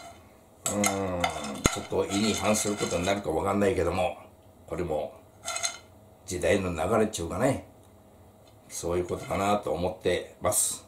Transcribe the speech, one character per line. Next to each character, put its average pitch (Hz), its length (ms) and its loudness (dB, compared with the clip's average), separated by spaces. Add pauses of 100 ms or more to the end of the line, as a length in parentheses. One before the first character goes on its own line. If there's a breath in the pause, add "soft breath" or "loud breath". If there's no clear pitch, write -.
(680)
う - 20 0
ー 98 500 0
ん、 87 40 -2
ち - 560 0
ょ - 40 -4
っ - 40 -12
と 92 200 2
意 95 120 0
に 104 160 2
反 104 220 2
す 107 120 -2
る 101 60 0
こ 95 120 -2
と 87 120 0
に 87 60 -2
な 98 100 4
る 104 60 -2
か 87 100 -4
わ 80 140 0
か 98 80 2
ん 101 80 2
な 101 80 6
い 92 60 4
け 87 100 2
ど 85 80 2
も、 90 240 0 (500)
こ - 100 -8
れ 87 80 -2
も 76 280 -2 (1120)
時 90 140 -6
代 92 200 4
の 92 100 -2
流 85 280 0
れ 107 80 4
っ - 40 -2
ち - 100 -6
ゅ 85 40 -4
う 80 40 -4
か 87 120 -4
ね、 127 260 0 (1000)
そ 87 240 -4
う 90 60 2
い - 20 4
う 87 40 0
こ 92 120 -4
と - 80 -8
か - 120 -4
な 98 200 4
と - 160 -2
思 87 180 0
っ - 100 -8
て - 400 0
ま - 120 2
す。 - 360 -2